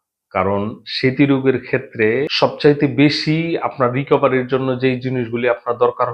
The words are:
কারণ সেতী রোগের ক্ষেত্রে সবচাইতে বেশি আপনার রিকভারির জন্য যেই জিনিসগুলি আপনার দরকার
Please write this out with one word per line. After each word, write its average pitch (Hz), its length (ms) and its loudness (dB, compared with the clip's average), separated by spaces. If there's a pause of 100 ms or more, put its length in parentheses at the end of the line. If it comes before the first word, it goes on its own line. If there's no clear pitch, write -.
(300)
কারণ 101 560 -2
সেতী 131 400 0
রোগের 131 400 2
ক্ষেত্রে 123 640 -2
সবচাইতে 143 560 2
বেশি 156 720 0
আপনার 120 340 -2
রিকভারির 131 540 0
জন্য 127 340 -2
যেই 127 200 0
জিনিসগুলি 120 480 -2
আপনার 117 300 -4
দরকার 120 360 2